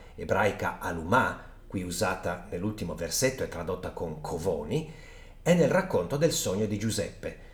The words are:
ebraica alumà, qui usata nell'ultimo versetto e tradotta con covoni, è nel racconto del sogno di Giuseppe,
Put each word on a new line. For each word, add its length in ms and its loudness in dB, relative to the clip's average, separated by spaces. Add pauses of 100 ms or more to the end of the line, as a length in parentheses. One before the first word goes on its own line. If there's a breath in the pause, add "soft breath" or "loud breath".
(160 loud breath)
ebraica 640 2
alumà, 600 2 (240)
qui 200 -4
usata 680 -2
nell'ultimo 460 -4
versetto 480 0
e 40 -2
tradotta 420 -6
con 300 -6
covoni, 720 -2 (480 loud breath)
è 140 6
nel 160 6
racconto 460 2
del 160 4
sogno 340 0
di 100 -2
Giuseppe, 640 -4 (160 loud breath)